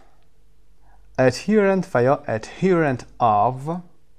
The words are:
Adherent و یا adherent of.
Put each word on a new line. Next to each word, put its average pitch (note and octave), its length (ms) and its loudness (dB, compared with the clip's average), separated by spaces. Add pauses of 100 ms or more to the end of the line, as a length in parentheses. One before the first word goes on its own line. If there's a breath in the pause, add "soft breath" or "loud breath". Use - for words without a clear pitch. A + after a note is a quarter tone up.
(1160 soft breath)
Adherent F#3+ 760 2
و A#2+ 100 2
یا C#3 240 0
adherent D3+ 760 -2 (180)
of. B2 600 0 (400)